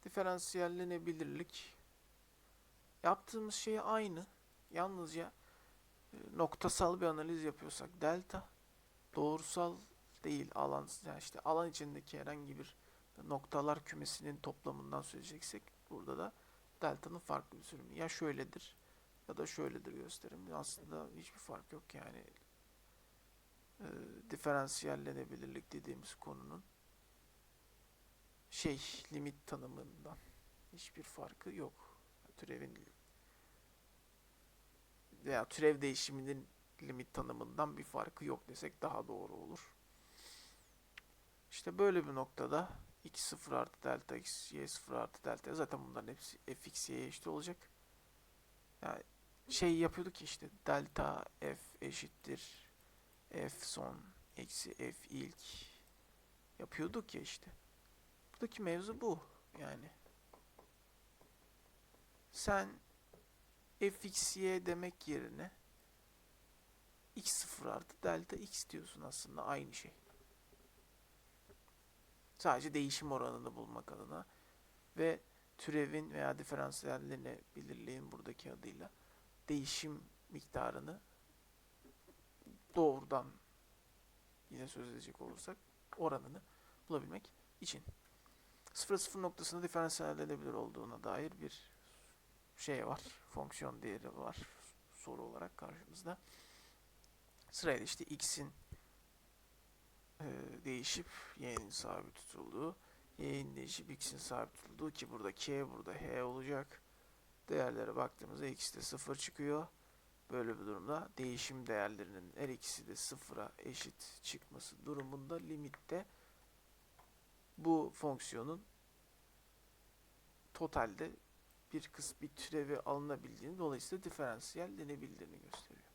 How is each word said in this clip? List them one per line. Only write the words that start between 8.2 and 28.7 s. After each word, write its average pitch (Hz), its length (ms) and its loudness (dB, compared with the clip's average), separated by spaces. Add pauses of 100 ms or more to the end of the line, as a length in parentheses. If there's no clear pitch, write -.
doğrusal 160 600 4 (460)
değil, 143 320 0
alan, - 320 4 (180)
yani 143 140 -6
işte - 200 -8
alan 165 300 6
içindeki 147 500 -6
herhangi 143 400 -6
bir 147 180 -12 (460)
noktalar 147 600 4
kümesinin 147 520 -4
toplamından 139 640 -2
söyleyeceksek - 640 -8 (260)
burada 76 280 -4
da 90 160 0 (480)
delta'nın 160 380 0
farklı - 380 0
bir - 60 -14
sürümü. 131 300 -12
Ya 160 160 -2
şöyledir - 680 -2 (500)
ya - 100 -6
da 76 100 0
şöyledir 64 460 -2
gösterimli. - 600 -8
Aslında 151 600 -4
hiçbir 165 240 -14
fark - 340 -10
yok - 220 -12
yani. 120 280 -10 (1600)
E, 202 60 -10 (440)
diferansiyellenebilirlik 135 1400 0
dediğimiz 69 440 -8
konunun 71 480 -10 (1900)
şey, 139 320 2 (320)